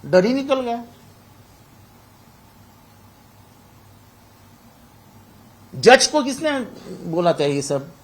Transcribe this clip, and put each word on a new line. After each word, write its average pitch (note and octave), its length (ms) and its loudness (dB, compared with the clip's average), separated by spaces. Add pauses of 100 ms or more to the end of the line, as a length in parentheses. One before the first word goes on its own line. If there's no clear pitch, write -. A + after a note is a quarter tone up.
(100)
डर F3+ 140 6
ही B3 100 0
निकल C4+ 260 -2
गया। A#3+ 240 -6 (4000)
जज B3 320 6
को D4+ 160 0
किसने C#4 380 -4 (500)
बोला E3+ 220 2
था D3 120 0
ये C#3+ 180 0
सब? C#3 300 -6 (120)